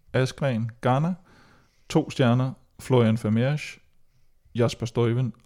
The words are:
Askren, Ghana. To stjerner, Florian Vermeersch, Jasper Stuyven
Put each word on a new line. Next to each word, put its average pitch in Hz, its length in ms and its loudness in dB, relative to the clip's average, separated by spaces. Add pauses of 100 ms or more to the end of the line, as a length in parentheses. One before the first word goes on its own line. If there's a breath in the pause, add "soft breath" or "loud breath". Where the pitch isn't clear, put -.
(120)
Askren, 123 580 -2 (100)
Ghana. 147 340 0 (720 soft breath)
To - 220 0
stjerner, 127 400 2 (300)
Florian 113 420 2
Vermeersch, 123 560 -2 (760)
Jasper 117 320 0
Stuyven 117 460 -2 (140)